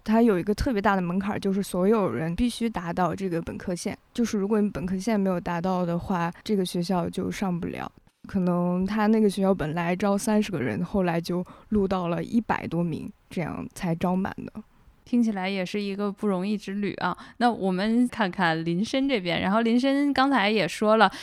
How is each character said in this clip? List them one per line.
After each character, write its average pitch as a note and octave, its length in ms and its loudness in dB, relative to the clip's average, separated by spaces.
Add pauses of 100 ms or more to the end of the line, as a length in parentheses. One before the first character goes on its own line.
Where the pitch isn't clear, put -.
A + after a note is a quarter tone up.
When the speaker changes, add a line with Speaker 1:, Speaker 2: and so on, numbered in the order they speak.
Speaker 1:
他 A3 160 4
有 A3 200 6
一 - 20 0
个 G#3 140 -2
特 - 180 -2
别 G3+ 80 0
大 G3+ 140 2
的 F#3+ 60 2
门 F3 180 -2
槛， G3+ 200 -2
就 G3 140 0
是 G3 80 -2
所 F#3 260 -2
有 G#3 240 2
人 D#3+ 240 -2
必 A#3+ 140 0
须 A#3 180 -4
达 F3+ 240 -6
到 F3+ 220 0
这 F#3+ 160 -4
个 E3 100 -2
本 - 160 -8
科 F3+ 200 -6
线。 - 200 -6 (160)
就 A#3+ 140 -2
是 G#3+ 140 -2
如 G3 80 0
果 G#3+ 120 2
你 G#3 80 2
本 E3+ 160 -6
科 F#3 140 -4
线 G#3 220 0
没 F#3+ 100 2
有 F3+ 100 0
达 F3 220 -4
到 F3+ 240 0
的 E3+ 140 0
话， E3+ 320 -2 (120)
这 G#3+ 120 0
个 F#3+ 100 2
学 F3 160 -2
校 F3 260 0
就 F#3 220 -4
上 F3+ 300 -2
不 - 80 -6
了。 - 240 -8 (360)
可 G3+ 120 -2
能 F3+ 440 2
他 G#3 220 0
那 A3 140 6
个 A3 100 6
学 F#3+ 140 0
校 F#3+ 100 6
本 E3 220 -2
来 F3 200 0
招 G3+ 220 2
三 G#3+ 240 2
十 G#3 100 -4
个 F3+ 80 -2
人， G#3+ 240 -2
后 F#3+ 200 0
来 E3+ 180 0
就 F3 240 -4 (240)
录 G3+ 180 2
到 F#3 200 -2
了 E3 160 -2
一 A#3 180 0
百 - 240 -2
多 E3+ 180 -2
名， E3+ 280 -6 (180)
这 - 120 -6
样 - 220 -6 (120)
才 E3+ 180 -2
招 F3+ 220 0
满 F#3+ 280 -4
的。 - 200 -12 (400)
Speaker 2:
听 A#3+ 180 2
起 A3+ 120 2
来 F#3+ 160 -4
也 F#3+ 160 -2
是 G#3 160 -4
一 G3+ 120 -4
个 G3+ 160 -2
不 G3 160 -4
容 F#3+ 220 0
易 G#3+ 80 0
之 G3 200 -6
旅 G3+ 180 -2
啊。 - 240 -4 (200)
那 A#3+ 140 4
我 F#3+ 200 0
们 A3 360 2
看 G#3 240 -2
看 E3 320 2
林 E3+ 220 0
深 C4+ 240 0
这 B3+ 100 2
边， F3 220 -2
然 F#3 100 0
后 A3+ 100 4
林 A3+ 160 4
深 C#4 360 2
刚 C4+ 160 2
才 G#3+ 200 4
也 G#3 160 2
说 G#3+ 300 2
了， G#3 160 6 (120)